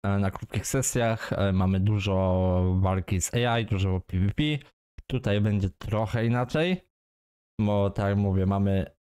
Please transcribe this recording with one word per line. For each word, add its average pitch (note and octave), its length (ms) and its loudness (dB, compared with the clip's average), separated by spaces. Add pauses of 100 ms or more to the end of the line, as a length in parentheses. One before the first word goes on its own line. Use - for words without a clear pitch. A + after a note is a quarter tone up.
e, G2+ 140 2
na G2 120 0
krótkich - 360 -8
sesjach, A#2 640 -2
e, G2 200 2
mamy F#2 260 2
dużo F#2 1000 2
walki F#2+ 400 0
z - 120 -6
A A#2+ 260 0
I, A2+ 60 -2
dużo F#2 340 -2
P F#2 200 -4
V G2+ 140 2
P. D3+ 100 0 (640)
Tutaj G#2+ 340 -2
będzie G#2 280 0
trochę A2 560 -4
inaczej, D3+ 560 -2 (800)
bo G#2 280 2
tak G2+ 160 -2
jak G2+ 120 2
mówię, F#2+ 280 2
mamy G2 580 0